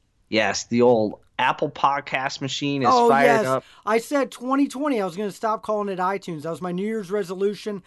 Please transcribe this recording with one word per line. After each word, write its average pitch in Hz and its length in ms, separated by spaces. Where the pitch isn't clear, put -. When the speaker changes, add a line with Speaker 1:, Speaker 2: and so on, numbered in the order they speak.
Speaker 1:
Yes, 104 380
the 120 160
old 113 380
Apple 147 320
Podcast 139 720
machine 139 420
is 127 80
Speaker 2:
Oh, 240 180
Speaker 1:
fired 139 160
Speaker 2:
yes. 143 200
Speaker 1:
up. 131 180
Speaker 2:
I 220 140
said 277 300
twenty 269 380
twenty. 262 340
I 190 40
was 170 100
gonna 202 160
stop 220 320
calling 208 260
it 185 80
iTunes. 185 460
That 165 80
was 160 100
my 180 120
New 185 120
Year's 214 240
resolution. 196 760